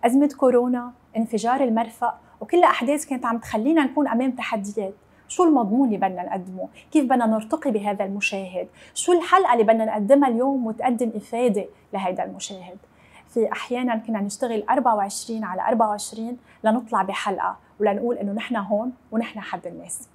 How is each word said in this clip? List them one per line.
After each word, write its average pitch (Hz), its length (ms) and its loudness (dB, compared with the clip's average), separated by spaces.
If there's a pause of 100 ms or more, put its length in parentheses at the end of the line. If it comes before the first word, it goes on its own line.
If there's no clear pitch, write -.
أزمة 277 320 6
كورونا، 247 560 2 (240)
انفجار 226 440 0
المرفأ، 226 540 0 (260)
وكلها 339 300 4
أحداث 285 360 -2
كانت 254 200 -6
عم 233 120 -2
تخلينا 269 460 2
نكون 269 240 0
أمام 247 220 0
تحديات. 208 640 -6 (340)
شو - 160 2
المضمون 262 420 4
اللي 208 120 0
بدنا 185 240 -2
نقدمه؟ 185 460 -8 (240)
كيف 302 120 4
بدنا 247 220 2
نرتقي 220 440 0
بهذا 208 340 -2
المشاهد؟ 196 640 -6 (260)
شو - 180 0
الحلقة 359 400 4
اللي 233 120 6
بدنا 226 200 4
نقدمها 220 440 4
اليوم 247 380 0
وتقدم 226 500 -2
إفادة 214 500 0 (260)
لهيدا 185 320 -4
المشاهد؟ 185 520 -14 (520)
في 220 240 0
أحيانًا 247 440 -2
كنا 220 240 -4
نشتغل 214 500 -4
أربعة 240 260 4
وعشرين 214 480 -4
على 185 180 -6
أربعة 226 260 2
وعشرين 220 500 -8 (260)
لنطلع 220 380 2
بحلقة 190 540 -2 (240)
ولنقول 208 360 0
إنه 202 160 -4
نحن 226 240 -4
هون 208 360 -2 (200)
ونحن 220 280 -4
حد 180 260 -10
الناس. 170 480 -14